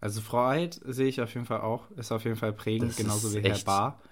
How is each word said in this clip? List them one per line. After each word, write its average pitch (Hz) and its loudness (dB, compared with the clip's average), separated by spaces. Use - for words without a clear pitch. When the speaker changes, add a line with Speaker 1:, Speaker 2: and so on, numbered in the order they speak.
Speaker 1:
Also 110 -4
Frau 120 2
Eid 170 0
sehe 131 2
ich 131 0
auf 110 -4
jeden 120 -6
Fall 110 -2
auch, 113 -4
ist 117 -10
auf 113 0
jeden 113 0
Fall 110 0
prägend, 110 0
Speaker 2:
Das - -6
Speaker 1:
genauso 107 0
Speaker 2:
ist 104 -2
Speaker 1:
wie 104 0
Herr 101 4
Speaker 2:
echt, 101 -2
Speaker 1:
Bahr, 101 2